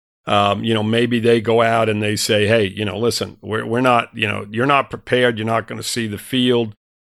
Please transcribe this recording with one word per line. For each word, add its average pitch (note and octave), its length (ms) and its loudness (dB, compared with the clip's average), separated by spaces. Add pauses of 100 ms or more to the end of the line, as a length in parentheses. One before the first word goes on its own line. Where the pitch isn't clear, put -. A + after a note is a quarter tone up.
(240)
Um, G2+ 400 2
you A2+ 80 0
know, A2 100 0
maybe A#2 380 0
they A#2 220 4
go A2+ 180 2
out A2+ 300 2
and G#2+ 120 -2
they G#2+ 140 -2
say, G#2 300 0
"Hey, A2 200 4
you G2 180 -6
know, G2+ 140 -6
listen, A2 420 -2
we're, A2 260 -6
we're A2+ 140 -2
not, A#2+ 360 2
you A2+ 100 -2
know, G2+ 240 -4
you're A2+ 160 -2
not C#3 220 2
prepared. A#2+ 500 0
You're G#2+ 80 -4
not A2+ 200 -2
gonna A2 160 -12
see A#2 240 -6
the G2+ 120 -8
field." A#2+ 560 0 (380)